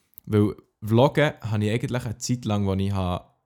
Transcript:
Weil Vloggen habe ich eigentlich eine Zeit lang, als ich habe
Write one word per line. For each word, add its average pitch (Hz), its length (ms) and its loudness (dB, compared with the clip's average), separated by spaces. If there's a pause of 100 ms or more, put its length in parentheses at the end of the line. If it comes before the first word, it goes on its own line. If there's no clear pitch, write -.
(260)
Weil 104 280 2 (300)
Vloggen 139 560 4
habe 104 240 -2
ich 104 60 0
eigentlich 120 340 -4
eine 113 140 -8
Zeit 123 260 -4
lang, 101 240 0
als 95 120 0
ich 98 120 -2
habe 92 320 -4 (220)